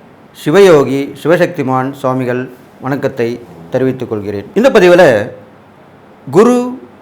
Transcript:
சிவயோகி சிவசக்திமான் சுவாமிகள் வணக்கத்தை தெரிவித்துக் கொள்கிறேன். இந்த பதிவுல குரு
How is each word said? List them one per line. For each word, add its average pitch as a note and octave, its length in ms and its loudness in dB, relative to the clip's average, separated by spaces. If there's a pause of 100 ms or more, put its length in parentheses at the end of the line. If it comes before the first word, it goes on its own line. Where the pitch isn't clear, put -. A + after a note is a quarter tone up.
(460)
சிவயோகி C#3 800 2
சிவசக்திமான் C#3 680 -2
சுவாமிகள் B2+ 580 -6 (320)
வணக்கத்தை B2+ 580 -6 (320)
தெரிவித்துக் C3 380 -4
கொள்கிறேன். G2+ 440 -8
இந்த A#3+ 160 0
பதிவுல F3 600 4 (1000)
குரு B3 420 2 (280)